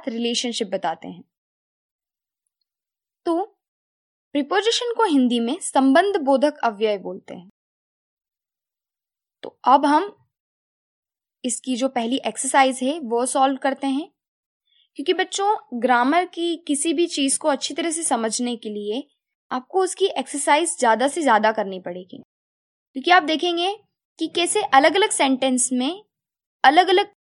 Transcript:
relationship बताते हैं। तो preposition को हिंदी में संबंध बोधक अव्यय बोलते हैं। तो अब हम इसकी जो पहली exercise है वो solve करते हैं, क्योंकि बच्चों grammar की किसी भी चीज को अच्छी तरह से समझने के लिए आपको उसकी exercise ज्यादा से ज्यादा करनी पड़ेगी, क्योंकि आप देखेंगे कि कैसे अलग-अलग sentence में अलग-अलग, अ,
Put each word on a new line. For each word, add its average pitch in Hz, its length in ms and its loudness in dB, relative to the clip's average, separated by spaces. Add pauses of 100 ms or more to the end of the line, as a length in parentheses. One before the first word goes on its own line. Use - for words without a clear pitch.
relationship 233 600 -4
बताते 180 400 -6
हैं। 175 160 -16 (2000)
तो 339 200 0 (880)
preposition 440 640 0
को 453 100 0
हिंदी 254 360 2
में 254 200 -4
संबंध 311 560 4
बोधक 277 380 2 (100)
अव्यय 214 340 0
बोलते 180 360 -12
हैं। 185 160 -20 (1900)
तो - 220 -18
अब 277 220 4
हम 330 420 0 (1160)
इसकी 254 320 -4
जो 262 120 0
पहली 247 380 -4
exercise 262 560 0
है 285 160 -2
वो 240 280 -4
solve 269 300 0
करते 269 300 -4
हैं, 277 260 -4 (840)
क्योंकि 320 180 -2
बच्चों 392 440 -2 (180)
grammar 247 500 2
की 339 320 -6
किसी 320 360 -2
भी 339 140 0
चीज 277 300 -2
को 311 120 -4
अच्छी 277 260 -2
तरह 339 160 -4
से 320 120 -6
समझने 240 540 -4
के 226 120 -12
लिए 208 400 -8 (420)
आपको 254 320 -4
उसकी 370 240 -2
exercise 302 760 -2
ज्यादा 233 280 2
से 330 140 -6
ज्यादा 220 300 4
करनी 190 280 -6
पड़ेगी, 180 420 -14 (680)
क्योंकि 269 180 -2
आप 359 120 6
देखेंगे 339 540 -2 (420)
कि 330 80 -6
कैसे 359 360 -2
अलग-अलग 330 480 4
sentence 262 640 0
में 277 320 -4 (600)
अलग-अलग, 370 420 6
अ, - 40 -18 (260)